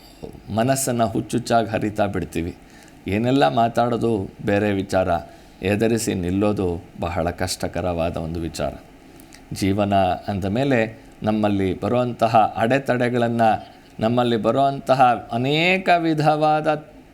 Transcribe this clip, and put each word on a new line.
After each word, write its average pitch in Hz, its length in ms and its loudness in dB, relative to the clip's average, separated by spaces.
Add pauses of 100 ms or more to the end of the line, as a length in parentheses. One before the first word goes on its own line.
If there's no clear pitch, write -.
(540)
ಮನಸ್ಸನ್ನು 120 520 0
ಹುಚ್ಚುಚ್ಚಾಗಿ 117 600 -2
ಹರಿತಾ 107 380 -2
ಬಿಡ್ತೀವಿ. 85 500 -4 (500)
ಏನೆಲ್ಲ 123 420 2
ಮಾತಾಡೋದು 117 840 0 (160)
ಬೇರೆ 104 260 2
ವಿಚಾರ, 95 360 0 (540)
ಎದುರಿಸಿ 107 520 2
ನಿಲ್ಲೋದು 95 680 0 (160)
ಬಹಳ 85 300 -2
ಕಷ್ಟಕರವಾದ 87 840 -4
ಒಂದು 82 240 -6
ವಿಚಾರ. 78 320 -6 (800)
ಜೀವನ 101 400 0 (360)
ಅಂದ 98 160 -4
ಮೇಲೆ 113 540 0 (240)
ನಮ್ಮಲ್ಲಿ 101 580 0
ಬರುವಂತಹ 113 760 2
ಅಡೆತಡೆಗಳನ್ನು, 120 1080 0 (340)
ನಮ್ಮಲ್ಲಿ 120 360 2
ಬರುವಂತಹ 131 960 2
ಅನೇಕ 160 560 0 (100)
ವಿಧವಾದ 151 840 2 (300)